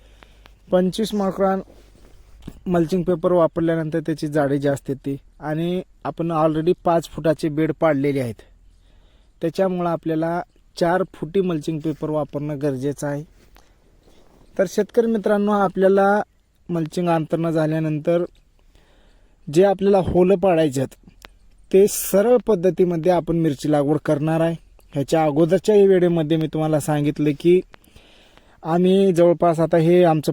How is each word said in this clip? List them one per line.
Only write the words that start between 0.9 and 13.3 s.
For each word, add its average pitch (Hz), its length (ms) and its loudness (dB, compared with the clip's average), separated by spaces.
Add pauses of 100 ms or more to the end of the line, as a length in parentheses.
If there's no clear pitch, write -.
मायक्रॉन 190 460 -2 (1040)
मल्चिंग 175 380 0
पेपर 180 280 0
वापरल्यानंतर 165 680 0
त्याची 156 280 -6
जाडी 143 320 0
जास्त 139 300 -4
येते 139 280 -8 (220)
आणि 165 420 -4 (240)
आपण 165 260 -6
already 160 420 0 (100)
पाच 170 260 0
फुटाचे 156 400 -2
बेड 151 300 -2
पाडलेले 143 400 0
आहेत, 120 220 -8 (1000)
त्याच्यामुळं 180 480 -2
आपल्याला 165 520 -4 (380)
चार 180 240 0 (100)
फुटी 170 280 -4
मल्चिंग 160 380 -4
पेपर 151 300 -6
वापरणं 151 520 -6
गरजेचं 143 460 -4
आहे. 143 160 -6 (1300)